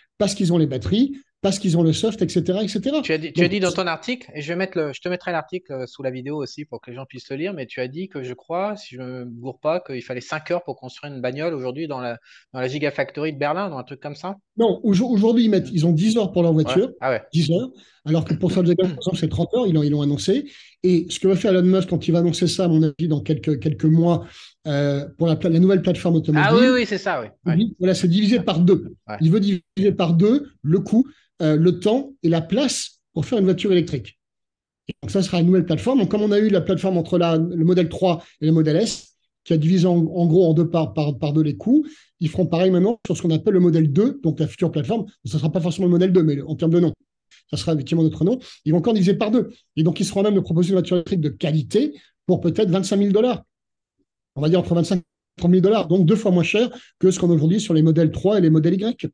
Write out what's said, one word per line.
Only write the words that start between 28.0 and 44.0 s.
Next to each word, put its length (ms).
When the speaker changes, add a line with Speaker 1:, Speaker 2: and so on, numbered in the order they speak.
Speaker 1:
divisé 280
Speaker 2:
Ouais. 80
Speaker 1:
par 160
deux. 340
Speaker 2:
Ouais. 140
Speaker 1:
Il 80
veut 100
diviser 560
par 160
deux 380
le 200
coût, 260
euh, 140
le 240
temps 320
et 60
la 140
place 580
pour 100
faire 140
une 60
voiture 280
électrique. 460
Et 120
donc, 100
ça 120
sera 180
une 60
nouvelle 180
plateforme. 360
Donc, 100
comme 100
on 120
a 60
eu 120
la 100
plateforme 380
entre 180
la, 220
le 260
modèle 240
trois 340
et 40
le 60
modèle 240
S, 400
qui 100
a 20
divisé 300
en, 100
en 300
gros 200
en 60
deux 160
par, 240
par, 240
par 160
deux 100
les 140
coûts, 300
ils 100
feront 160
pareil 260
maintenant 360
sur 100
ce 60
qu'on 80
appelle 240
le 60
modèle 300
deux, 320